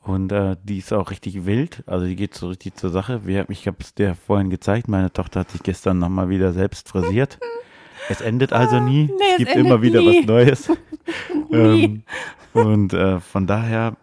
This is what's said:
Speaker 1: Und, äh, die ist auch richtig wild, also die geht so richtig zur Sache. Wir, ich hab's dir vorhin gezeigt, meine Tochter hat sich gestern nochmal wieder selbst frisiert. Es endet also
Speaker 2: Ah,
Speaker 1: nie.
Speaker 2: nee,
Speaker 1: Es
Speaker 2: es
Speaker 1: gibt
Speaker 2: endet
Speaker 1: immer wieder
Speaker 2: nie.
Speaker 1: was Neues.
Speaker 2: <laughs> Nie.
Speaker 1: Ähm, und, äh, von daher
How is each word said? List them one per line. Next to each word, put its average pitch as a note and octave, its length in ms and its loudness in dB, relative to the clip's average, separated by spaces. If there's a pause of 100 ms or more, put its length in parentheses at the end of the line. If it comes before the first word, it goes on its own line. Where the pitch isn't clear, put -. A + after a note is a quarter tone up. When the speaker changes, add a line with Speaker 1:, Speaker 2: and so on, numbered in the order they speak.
Speaker 1:
Und, F#2+ 300 -4
äh, G2 320 -2
die G2+ 140 -8
ist - 160 -8
auch G2+ 180 -2
richtig F#2+ 340 -10
wild, A#2 400 -2
also F2+ 200 -4
die F2+ 100 -4
geht G2 180 -8
so - 140 -12
richtig F2+ 300 -12
zur F#2 140 -6
Sache. G2+ 360 -4
Wir, F#2+ 220 -2
ich G2 180 -8
hab's - 260 -10
dir G2 220 -2
vorhin G2 340 -2
gezeigt, G2+ 380 -4
meine F#2+ 240 0
Tochter - 300 -6
hat - 100 -8
sich - 120 -10
gestern F#2 360 -2
nochmal F#2 300 -2
wieder F#2 240 0
selbst F#2+ 340 -4
frisiert. G2 500 -2 (720)
Es - 140 -6
endet B2 320 -2
also B2 240 4
Speaker 2:
Ah, - 20 4
Speaker 1:
nie. C#3 280 2
Speaker 2:
nee, C#3 40 -4 (140)
Speaker 1:
Es G4 60 4
Speaker 2:
es F4+ 80 2
Speaker 1:
gibt - 120 0
Speaker 2:
endet - 140 4
Speaker 1:
immer A#2 160 6
wieder A2+ 180 4
Speaker 2:
nie. F4 220 6
Speaker 1:
was - 40 0
Neues. B2 440 4
Speaker 2:
<laughs> D#4 800 -6
Nie. A2 340 6
Speaker 1:
Ähm, G#2+ 200 -2 (500)
und, G#2+ 400 2
äh, F#2 260 2
von F#2+ 280 -4
daher A2+ 560 -2